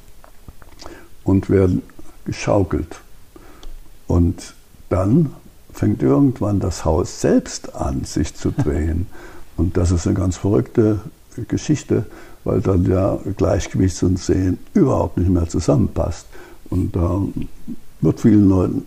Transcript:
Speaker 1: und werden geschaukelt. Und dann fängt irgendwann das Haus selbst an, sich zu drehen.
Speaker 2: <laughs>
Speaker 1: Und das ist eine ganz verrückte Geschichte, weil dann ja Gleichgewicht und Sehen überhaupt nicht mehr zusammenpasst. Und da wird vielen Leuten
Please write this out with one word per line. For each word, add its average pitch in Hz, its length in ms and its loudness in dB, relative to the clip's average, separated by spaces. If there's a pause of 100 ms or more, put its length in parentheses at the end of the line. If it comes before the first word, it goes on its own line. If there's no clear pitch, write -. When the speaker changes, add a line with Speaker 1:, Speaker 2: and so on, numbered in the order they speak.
(1200)
Speaker 1:
und 98 260 2
werden 95 320 4 (420)
geschaukelt. - 760 -2 (1040)
Und 85 480 0 (340)
dann 110 420 2 (420)
fängt 104 300 -2
irgendwann 127 580 2
das - 240 -2
Haus - 360 0
selbst - 540 0
an, 67 300 -4
sich - 300 -4
zu - 160 -4
drehen. 78 560 -2 (260)
Speaker 2:
<laughs> - 240 -16
Speaker 1:
Und - 200 0
das 87 140 4
ist 87 160 0
eine 98 100 2
ganz 92 220 0
verrückte 110 600 2 (500)
Geschichte, 113 560 0 (380)
weil - 200 0
dann 98 240 2
ja 95 320 2 (180)
Gleichgewicht 92 680 0
und 92 160 2
Sehen 92 400 0 (140)
überhaupt 117 460 2
nicht 92 120 2
mehr 85 160 2
zusammenpasst. 90 800 0 (440)
Und 92 260 -2
da 95 240 0 (800)
wird - 200 2
vielen 104 280 8
Leuten 92 380 2